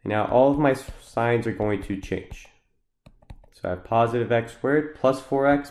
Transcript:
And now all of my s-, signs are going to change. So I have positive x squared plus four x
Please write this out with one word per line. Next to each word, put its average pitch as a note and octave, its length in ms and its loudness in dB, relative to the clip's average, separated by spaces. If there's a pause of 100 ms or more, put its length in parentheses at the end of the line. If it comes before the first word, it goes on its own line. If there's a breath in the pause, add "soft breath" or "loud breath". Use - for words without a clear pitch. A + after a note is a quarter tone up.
And G2 100 -6
now G#2+ 140 0
all C3 240 6
of C#3+ 80 0
my C#3+ 140 4
s-, - 180 -6 (120)
signs A#2 440 -2
are A2+ 60 -2
going G#2 300 -2
to G2 180 -8
change. - 460 -10 (1040)
So - 160 -10
I - 20 -2
have F2+ 140 -8
positive A#2 460 0
x A#2 220 0
squared D3 440 -2
plus C3+ 240 0
four C#3 260 -2
x C#3+ 240 2